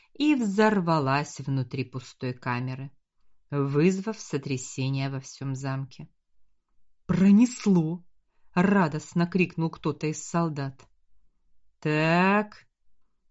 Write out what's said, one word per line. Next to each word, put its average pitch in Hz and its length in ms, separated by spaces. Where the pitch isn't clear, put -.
и 294 220
взорвалась 185 1040
внутри 131 460
пустой - 480
камеры, 127 580
вызвав 160 680
сотрясение 135 920
во 135 100
всем 135 360
замке. 135 540
"Пронесло!" 185 960
радостно 180 760
крикнул 170 420
кто-то 156 380
из 151 160
солдат. 143 640
"Так". 175 880